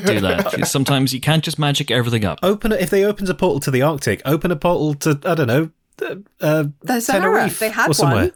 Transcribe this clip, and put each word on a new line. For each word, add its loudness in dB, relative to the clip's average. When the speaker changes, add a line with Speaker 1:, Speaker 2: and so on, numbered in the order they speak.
Speaker 1:
do 2
that. 0
Speaker 2:
<laughs> -
Speaker 1:
Sometimes 0
you -6
can't 2
just -6
magic 0
everything 2
up. -2
Speaker 2:
Open 0
a, 0
if 0
they 4
opened -2
a 0
portal 0
to -4
the 2
Arctic, 0
open 0
a -2
portal 0
to, 0
I 2
don't 0
know, 0
uh, -6
uh, 2
Speaker 3:
The -2
Sahara. 0
Speaker 2:
Tenerife 0
Speaker 3:
They 0
had 0
Speaker 2:
or 2
somewhere. 2